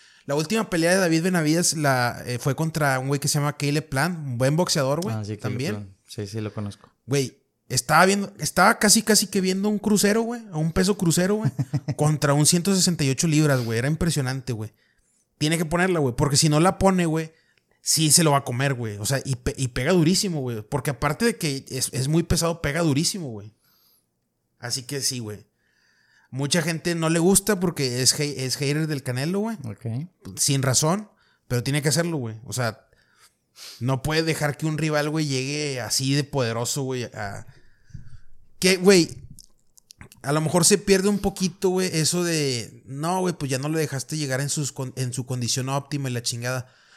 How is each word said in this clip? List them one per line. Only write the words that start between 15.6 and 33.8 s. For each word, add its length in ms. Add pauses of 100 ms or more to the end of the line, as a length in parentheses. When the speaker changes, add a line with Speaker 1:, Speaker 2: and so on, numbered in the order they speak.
Speaker 1:
ponerla, 340
güey, 160
porque 200
si 140
no 100
la 180
pone, 280
güey, 260 (480)
sí 320
se 140
lo 60
va 80
a 40
comer, 300
güey. 240
O 80
sea, 180
y 140
pe-, 200
y 120
pega 240
durísimo, 480
güey. 200
Porque 280
aparte 340
de 140
que 320
es, 240
es 160
muy 140
pesado, 380
pega 200
durísimo, 480
güey. 240 (1080)
Así 240
que 180
sí, 180
güey. 260 (840)
Mucha 320
gente 340
no 140
le 100
gusta 400
porque 420
es 180
hei-, 180
es 200
hater 300
del 160
Canelo, 360
güey. 240
Speaker 2:
Ok. 760
Speaker 1:
Sin 240
razón, 480 (380)
pero 160
tiene 180
que 80
hacerlo, 280
güey. 260
O 80
sea, 340 (960)
no 240